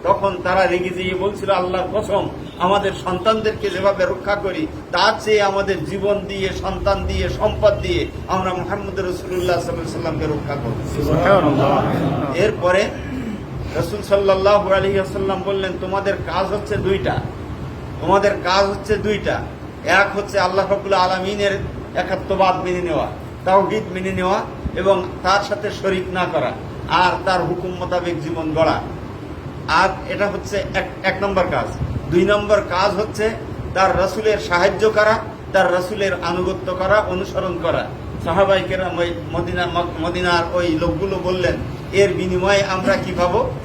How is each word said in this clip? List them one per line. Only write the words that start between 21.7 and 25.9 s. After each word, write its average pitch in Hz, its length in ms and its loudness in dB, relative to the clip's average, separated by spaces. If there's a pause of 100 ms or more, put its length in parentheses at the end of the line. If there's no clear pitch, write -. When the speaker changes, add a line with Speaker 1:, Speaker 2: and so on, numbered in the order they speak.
Speaker 1:
একাত্মবাদ 185 680 2
মেনে 180 180 -2
নেওয়া, 147 260 0 (380)
তাওহীদ 196 380 4 (100)
মেনে 185 180 -4
নেওয়া 190 300 0 (340)
এবং 185 340 2 (140)
তার 196 200 4
সাথে 208 260 -4 (120)
শরীক 185 220 0 (100)